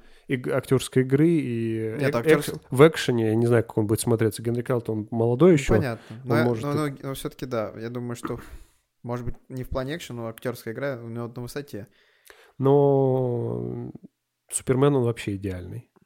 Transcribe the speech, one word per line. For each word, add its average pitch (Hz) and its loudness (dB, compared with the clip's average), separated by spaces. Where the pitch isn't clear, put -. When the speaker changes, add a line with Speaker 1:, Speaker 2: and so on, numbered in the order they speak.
Speaker 1:
иг-, 127 -4
актёрской 131 0
игры 139 4
и 113 -2
Speaker 2:
Нет, 143 0
Speaker 1:
эк-, 120 0
Speaker 2:
актёрс- 143 2
Speaker 1:
экш-, - -12
в 135 8
экшене, 120 2
я 110 2
не 117 4
знаю, 117 4
как - -10
он 107 2
будет 107 2
смотреться. 113 0
Генри 120 -2
Кавилл-то 117 -4
он 107 -6
молодой 120 4
Speaker 2:
Ну, 175 8
Speaker 1:
ещё. 135 2
Speaker 2:
понятно. 117 -2
Speaker 1:
Он 127 -12
Speaker 2:
Но, 120 4
Speaker 1:
может 117 0
Speaker 2:
но, 143 -2
Speaker 1:
тут 147 -4
Speaker 2:
но, 139 -10
но 135 -8
всё-таки 147 -10
да. 113 -4
Я 113 -10
думаю, 120 -8
что, 120 -8
может 120 -8
быть, 117 -2
не 131 -10
в - -12
плане 135 -6
экшена, 120 -12
но 113 -8
актёрская 117 -8
игра 127 -6
у 117 -12
него 117 -8
на 135 -10
высоте. 120 -12
Speaker 1:
Но 127 2
Супермен, 135 2
он 131 2
вообще 113 -2
идеальный. 95 -10